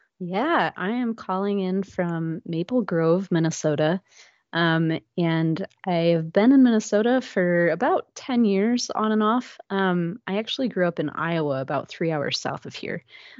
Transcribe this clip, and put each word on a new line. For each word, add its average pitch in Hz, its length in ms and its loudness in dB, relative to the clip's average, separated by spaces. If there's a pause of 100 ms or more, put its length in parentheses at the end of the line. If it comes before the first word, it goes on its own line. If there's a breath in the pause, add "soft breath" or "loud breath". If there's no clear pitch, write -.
(200)
Yeah, 196 580 0
I 180 140 -4
am 233 240 -2
calling 202 440 -2
in 190 220 -2
from 165 640 -4
Maple 180 380 -2
Grove, 175 480 0
Minnesota. 160 720 0 (520 soft breath)
Um, 165 440 2 (200)
and 165 500 0 (180)
I 185 60 -2
have 165 400 2
been 226 220 6
in 269 100 8
Minnesota 233 580 2
for 175 480 2
about 240 460 -2
ten 240 300 0
years 214 440 0
on 214 220 -2
and 214 100 2
off. 233 380 0 (100)
Um, 180 560 0
I 196 120 -4
actually 226 320 -4
grew 180 180 0
up 170 120 -4
in 151 100 0
Iowa, 151 520 -2
about 139 280 -4
three 165 220 -4
hours 143 280 -2
south - 260 -8
of - 80 -14
here. - 300 -10 (360 loud breath)